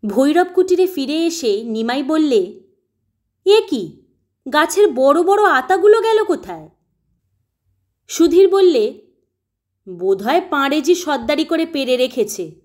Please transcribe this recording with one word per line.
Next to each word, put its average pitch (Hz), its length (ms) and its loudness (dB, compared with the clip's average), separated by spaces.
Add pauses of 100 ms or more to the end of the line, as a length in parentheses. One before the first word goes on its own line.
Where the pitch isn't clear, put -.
ভৈরব 285 500 0
কুটিরে 370 340 2
ফিরে 285 380 -6
এসে 233 380 -4
নিমাই 233 400 -4
বললে, 294 380 0 (1040)
"এ 415 120 6 (120)
কি, 233 140 -4 (600)
গাছের 311 420 2
বড় 277 360 2
বড় 403 220 2
আতাগুলো 370 560 2
গেল 440 220 0
কোথায়?" 170 440 -6 (1400)
সুধীর 339 400 4
বললে, 359 340 2 (1040)
"বোধহয় 196 600 -2
পাড়ে 285 320 -2
জি 320 140 2
সর্দারি 294 500 -4
করে 330 200 -2
পেরে 269 320 -2
রেখেছে। 233 480 -4 (200)